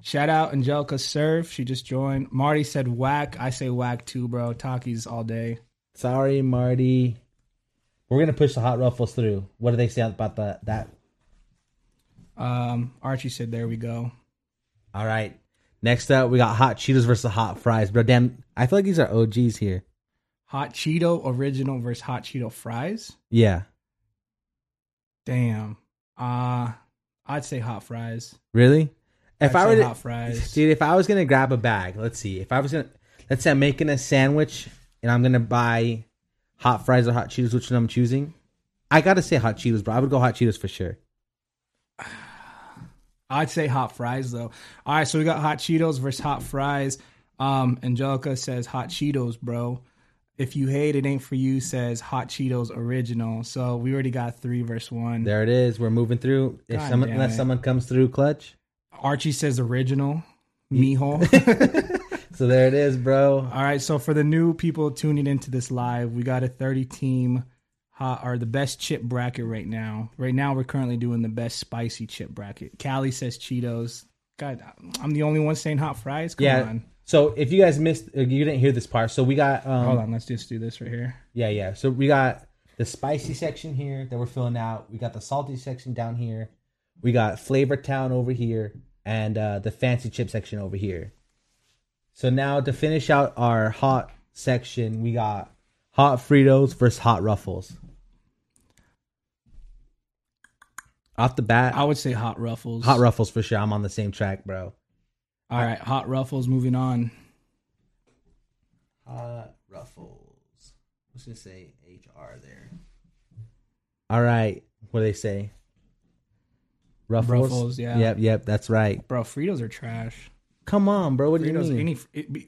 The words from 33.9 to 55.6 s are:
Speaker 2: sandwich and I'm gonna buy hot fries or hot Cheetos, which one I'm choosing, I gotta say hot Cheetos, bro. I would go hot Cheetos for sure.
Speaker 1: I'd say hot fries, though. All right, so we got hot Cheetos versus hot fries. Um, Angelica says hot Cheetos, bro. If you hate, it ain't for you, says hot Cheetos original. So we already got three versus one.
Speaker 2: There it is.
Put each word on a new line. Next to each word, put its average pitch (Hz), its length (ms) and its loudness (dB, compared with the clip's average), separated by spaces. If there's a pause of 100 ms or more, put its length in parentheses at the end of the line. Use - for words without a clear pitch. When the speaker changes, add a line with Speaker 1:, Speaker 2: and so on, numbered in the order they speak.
Speaker 2:
sandwich 143 680 2 (340)
and 117 100 0
I'm 120 120 4
gonna 127 160 6
buy 117 640 0 (520)
hot 123 280 2
fries 123 220 6
or 120 60 2
hot 120 160 -2
Cheetos, 123 240 0
which 123 180 0
one 123 60 2
I'm 117 100 2
choosing, 127 460 0 (580)
I 156 100 8
gotta 190 200 6
say - 160 2
hot 110 200 0
Cheetos, 113 260 0
bro. 110 120 -4
I 123 40 4
would 135 120 2
go 139 80 2
hot 123 160 2
Cheetos 113 240 2
for 101 80 -8
sure. - 300 -8 (2250)
Speaker 1:
I'd 143 200 0
say 160 180 -2
hot 127 280 -2
fries, 127 380 -6
though. 117 180 -8 (340)
All 143 100 -2
right, 156 120 2
so 160 100 -2
we 156 60 2
got 151 160 2
hot 151 200 0
Cheetos 160 400 0
versus 131 200 -4
hot 131 240 -4
fries. 139 540 -4 (420)
Um, 131 420 0
Angelica 131 540 -2
says 123 300 -6
hot 127 240 -8
Cheetos, 135 500 -4
bro. 120 400 -6 (580)
If 131 200 -6
you 135 100 0
hate, 143 300 0
it 135 80 0
ain't 139 160 0
for 135 140 -8
you, 131 260 0
says 120 400 -4
hot 123 260 -6
Cheetos 123 480 -4
original. 117 680 -4
So 123 320 -4
we 127 160 -2
already 131 180 -2
got 120 300 -6
three 123 220 -4
versus 117 280 -8
one. 117 320 -4
Speaker 2:
There 107 200 2
it 113 60 2
is. 123 300 4